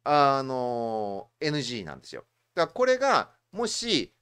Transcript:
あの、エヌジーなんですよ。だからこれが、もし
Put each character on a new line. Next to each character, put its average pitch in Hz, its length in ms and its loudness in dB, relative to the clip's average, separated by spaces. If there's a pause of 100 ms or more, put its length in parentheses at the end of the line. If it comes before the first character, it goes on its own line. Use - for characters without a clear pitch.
あ 139 380 4
の、 117 840 -4 (120)
エ 151 100 -2
ヌ 151 120 -2
ジ 120 160 -6
ー 98 60 -10
な 73 100 -12
ん 67 60 -18
で - 60 -20
す - 80 -18
よ。 64 100 -12 (300)
だ 165 120 2
か - 20 -
ら - 40 -18
こ 254 140 0
れ 254 120 2
が、 254 320 2 (220)
も 220 140 -4
し 214 560 -2